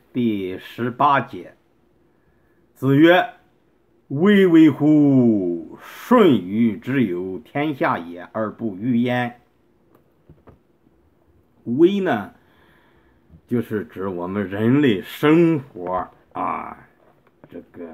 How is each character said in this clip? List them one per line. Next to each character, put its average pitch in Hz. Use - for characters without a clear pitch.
第 101
十 120
八 139
节。 90
子 135
曰 165
：“巍 190
巍 160
乎！ 127
舜 165
禹 107
之 123
有 92
天 147
下 135
也， 87
而 110
不 104
逾 117
焉。” 120
巍 170
呢， 127
就 120
是 104
指 95
我 87
们 98
人 110
类 110
生 165
活 90
啊， 80
这 85
个 87